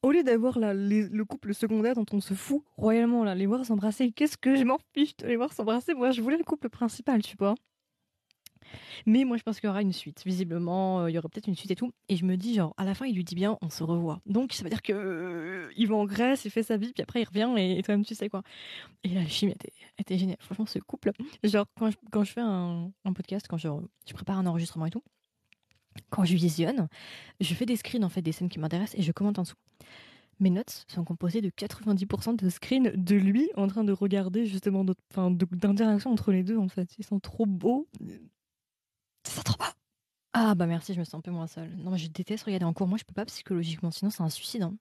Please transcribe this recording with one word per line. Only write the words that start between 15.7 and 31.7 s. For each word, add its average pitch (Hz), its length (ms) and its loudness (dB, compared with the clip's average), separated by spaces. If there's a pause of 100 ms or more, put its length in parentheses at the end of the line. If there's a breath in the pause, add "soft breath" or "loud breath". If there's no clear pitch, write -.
il 233 100 4
va 208 80 2
en 208 120 2
Grèce, 240 380 0
il 208 60 -4
fait 226 120 0
sa 220 140 0
vie, 226 160 -4
puis - 100 -6
après - 200 -2
il - 20 2
revient, 214 320 0
et, 185 220 2
et 190 40 -2
toi-même 208 220 2
tu 220 100 -10
sais 208 140 -6
quoi. 196 140 -6 (600 loud breath)
Et 185 60 0
l'alchimie 180 420 0
était, - 200 -12 (260 loud breath)
était 190 200 -2
géniale, 185 220 0
franchement 214 260 -6
ce - 120 -6
couple, - 340 -4 (300 loud breath)
genre 208 240 2 (100)
quand 220 140 0
je, 208 60 -2 (140)
quand 208 140 2
je - 80 -8
fais - 80 -6
un, 180 500 -2 (140)
un 190 80 -2
podcast, 190 360 -6
quand 165 100 -4
je, 160 100 -4 (380)
je - 60 -14
prépare 190 260 -4
un 185 80 0
enregistrement 165 400 -2
et 170 40 -2
tout, 233 120 -8 (1080)
quand 196 140 2
je 175 100 4
visionne, 165 540 2 (520 loud breath)
je 170 140 0
fais 240 120 -2
des 233 100 0
screens 233 260 -2
en 185 60 2
fait 180 140 -4
des 160 100 0
scènes 180 160 -2
qui - 100 -8
m'intéressent 165 400 -2
et 202 40 2
je 165 100 2
commente 208 260 0
en 185 40 0
dessous. - 120 -6 (880 loud breath)
Mes 190 100 8
notes - 380 -2
sont 175 160 -6
composées 175 360 -2
de 196 100 -2
quatre-vingt-dix 202 560 -2